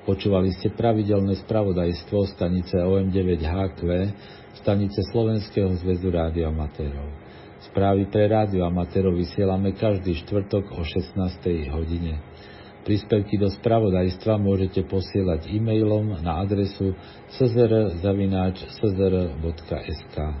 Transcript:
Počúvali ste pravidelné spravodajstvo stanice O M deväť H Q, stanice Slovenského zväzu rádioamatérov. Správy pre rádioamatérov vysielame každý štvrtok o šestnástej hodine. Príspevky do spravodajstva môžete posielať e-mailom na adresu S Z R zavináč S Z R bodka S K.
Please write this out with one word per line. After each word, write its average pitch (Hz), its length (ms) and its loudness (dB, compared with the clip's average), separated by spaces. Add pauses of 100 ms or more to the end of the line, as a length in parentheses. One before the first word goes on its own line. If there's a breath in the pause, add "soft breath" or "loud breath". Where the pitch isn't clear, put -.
Počúvali 95 560 2
ste - 80 -2
pravidelné 101 800 2
spravodajstvo 98 800 0
stanice 90 560 -2
O 95 160 4
M 95 80 2
deväť 90 400 0
H 92 320 -2
Q, 85 80 -2 (720 loud breath)
stanice 101 400 0 (160)
Slovenského 110 640 2
zväzu 90 320 0
rádioamatérov. 78 1120 -2 (400 loud breath)
Správy 98 480 2
pre 104 160 4
rádioamatérov 95 880 2
vysielame 95 560 0
každý 92 480 0
štvrtok 101 560 -2
o 85 80 -4
šestnástej 90 880 -2
hodine. 82 480 -4 (640 loud breath)
Príspevky 104 560 2
do 101 80 2
spravodajstva 98 880 2
môžete 98 480 2
posielať 90 640 -2
e-mailom 107 720 0
na 85 240 -2
adresu 98 480 0 (400 loud breath)
S - 80 -16
Z 120 160 4
R 117 180 6 (300)
zavináč 95 640 0
S - 160 -6
Z 95 160 0
R 95 160 4 (240)
bodka 82 400 -6
S - 320 -10
K. 76 280 -4